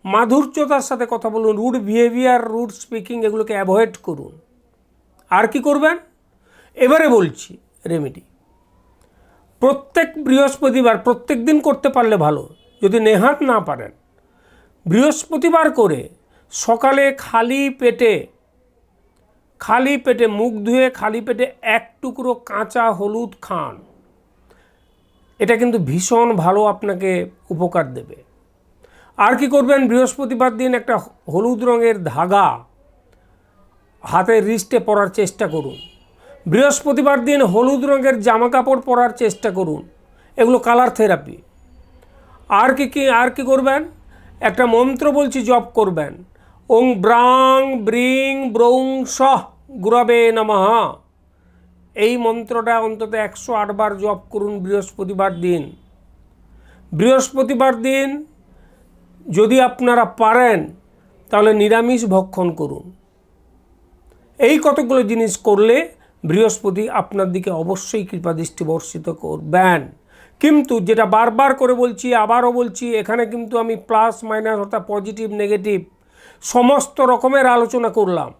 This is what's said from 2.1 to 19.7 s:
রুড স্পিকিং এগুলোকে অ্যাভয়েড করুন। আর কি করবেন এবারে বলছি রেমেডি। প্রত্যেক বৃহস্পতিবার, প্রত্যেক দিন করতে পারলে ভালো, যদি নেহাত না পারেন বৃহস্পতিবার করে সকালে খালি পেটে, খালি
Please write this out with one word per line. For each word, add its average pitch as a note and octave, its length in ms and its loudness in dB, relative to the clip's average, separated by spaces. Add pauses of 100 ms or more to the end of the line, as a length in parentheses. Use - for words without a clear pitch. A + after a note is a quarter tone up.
রুড A#3 160 -6 (120)
স্পিকিং A3+ 360 -10 (100)
এগুলোকে G#3+ 300 -4
অ্যাভয়েড G3 360 2 (140)
করুন। D3 260 -12 (1040)
আর A3 140 4
কি C#4 160 -4
করবেন D4 280 2 (840)
এবারে D4+ 380 4
বলছি E3+ 360 -2 (400)
রেমেডি। C#3+ 320 -6 (1400)
প্রত্যেক C#4 480 0 (160)
বৃহস্পতিবার, C4 680 2 (100)
প্রত্যেক A#3+ 420 -2
দিন D4+ 100 4 (100)
করতে C4+ 280 0
পারলে A3+ 200 2 (100)
ভালো, D3+ 180 0 (380)
যদি G3+ 160 2 (100)
নেহাত A3 300 4 (140)
না A3+ 60 2 (100)
পারেন B2 240 -10 (920)
বৃহস্পতিবার D#4 840 2 (120)
করে E3 220 2 (520)
সকালে C4+ 500 0 (220)
খালি A#3+ 380 -2 (160)
পেটে, A#3 340 2 (1500)
খালি C4 320 0 (120)